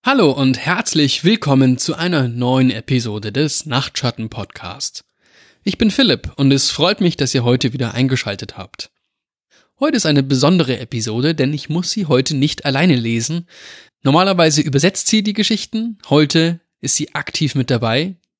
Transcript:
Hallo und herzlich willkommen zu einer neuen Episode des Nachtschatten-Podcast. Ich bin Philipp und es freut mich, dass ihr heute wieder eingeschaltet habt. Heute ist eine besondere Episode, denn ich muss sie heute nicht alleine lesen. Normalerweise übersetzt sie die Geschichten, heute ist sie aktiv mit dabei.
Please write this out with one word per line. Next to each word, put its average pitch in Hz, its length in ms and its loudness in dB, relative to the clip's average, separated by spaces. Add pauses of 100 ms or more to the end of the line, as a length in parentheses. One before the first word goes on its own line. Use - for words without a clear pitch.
(100)
Hallo 220 200 4
und 131 260 0
herzlich 160 680 -2
willkommen 135 520 4
zu - 180 -2
einer 160 340 -2
neuen 123 420 2
Episode 107 600 -4
des 143 360 -2
Nachtschatten-Podcast. - 1400 -8 (600)
Ich - 120 -4
bin 220 140 2
Philipp 196 460 0
und 139 140 4
es 139 200 2
freut 185 320 0
mich, 175 160 0
dass 139 160 -2
ihr 120 100 0
heute 123 300 0
wieder 120 180 -6
eingeschaltet 120 640 -4
habt. - 340 -16 (880)
Heute 285 200 0
ist 175 80 0
eine 143 160 4
besondere 135 560 2
Episode, 120 560 -4
denn 143 180 0
ich 143 160 -8
muss 170 220 -4
sie 196 160 -4
heute 135 280 0
nicht 139 300 -2
alleine 143 320 2
lesen. 117 500 -4 (540)
Normalerweise 160 600 4
übersetzt 147 460 0
sie 214 140 2
die 202 120 -4
Geschichten, 220 640 -4 (100)
heute 160 500 2 (220)
ist - 160 0
sie - 180 -6
aktiv 147 400 -4
mit 131 140 0
dabei. 127 480 0 (240)